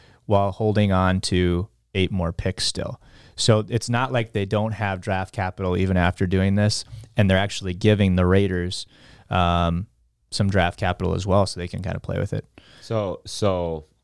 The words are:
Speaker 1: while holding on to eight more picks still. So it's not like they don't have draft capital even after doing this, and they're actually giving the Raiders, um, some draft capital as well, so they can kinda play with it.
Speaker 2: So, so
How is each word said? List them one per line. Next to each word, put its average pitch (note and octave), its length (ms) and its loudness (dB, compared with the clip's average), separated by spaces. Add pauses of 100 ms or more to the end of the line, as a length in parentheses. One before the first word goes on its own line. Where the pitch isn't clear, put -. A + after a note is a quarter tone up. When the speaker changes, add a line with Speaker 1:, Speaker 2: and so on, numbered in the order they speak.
(260)
Speaker 1:
while G2+ 260 2
holding G#2 400 2
on F#2 300 2
to F2+ 480 0 (260)
eight F#2 160 2
more E2+ 220 -2
picks - 320 -4
still. - 340 -6 (380)
So G#2+ 320 2
it's A#2+ 200 -2
not B2+ 220 0
like A#2+ 220 -2
they G2+ 120 -2
don't G#2+ 280 -2
have G2 260 -4
draft F#2+ 340 -4
capital F#2 440 -2
even F#2+ 180 2
after F2 320 2
doing F#2+ 280 2
this, G#2 280 0 (320)
and G2+ 140 4
they're F#2+ 80 4
actually G2 360 -2
giving G2 440 4
the F2+ 80 4
Raiders, F#2 600 0 (440)
um, F2 580 0 (460)
some G2 160 0
draft F2+ 300 0
capital F2+ 340 -2
as F#2 140 -4
well, G2 180 4
so - 140 -8
they F2 80 -8
can - 140 -10
kinda F2 180 -6
play F2+ 180 -8
with F#2 140 -4
it. D3+ 140 -6 (340)
Speaker 2:
So, G#2 460 -6
so F2 600 -4 (180)